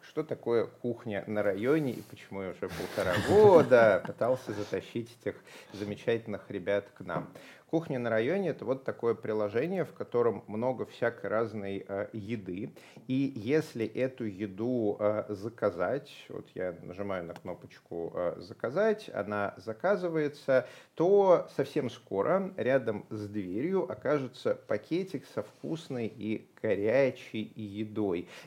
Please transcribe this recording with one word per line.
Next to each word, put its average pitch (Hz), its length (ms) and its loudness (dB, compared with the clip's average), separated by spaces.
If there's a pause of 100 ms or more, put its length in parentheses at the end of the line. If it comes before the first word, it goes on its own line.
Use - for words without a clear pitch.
Что - 200 -6
такое 117 420 0
кухня 117 600 -6
на 104 160 0
районе 120 480 2
и - 100 -8
почему - 400 -12
я 92 100 -6
уже 92 180 -6
полтора 90 440 -2 (140)
года 131 760 10
<laughs> - 40 -8
пытался 120 460 -2
затащить 104 680 -6
этих 98 140 -6 (380)
замечательных 104 760 -4
ребят 101 360 -2 (100)
к - 60 -18
нам? 80 260 -6 (420)
Кухня 160 300 -2
на 120 100 -2
районе — 147 400 2
это - 160 -6
вот 131 180 -2
такое 117 300 0
приложение, 113 720 -2
в - 80 -16
котором 113 540 0
много 110 400 -2
всякой 117 420 -4
разной, 104 580 -2
э, 98 260 -4
еды. 104 600 -8 (320)
И 131 300 0
если 123 500 -2
эту 127 400 -4
еду, 104 760 -2
э, 107 300 2
заказать, 104 800 -2 (200)
вот - 260 -12
я 90 260 -4
нажимаю 95 440 -6
на 85 100 -12
кнопочку, - 800 -10
э, 87 240 -2
"Заказать", 180 760 -2
она 101 440 -2
заказывается, 151 1120 0 (280)
то 185 600 8
совсем 131 360 -2
скоро 180 640 0
рядом 113 540 2
с 107 160 -6
дверью 107 560 -2
окажется 131 720 -2
пакетик 160 680 -4 (100)
со 104 80 -4
вкусной 151 640 -6
и 107 420 -6 (140)
горячей 110 920 0
едой, 104 720 -4 (200)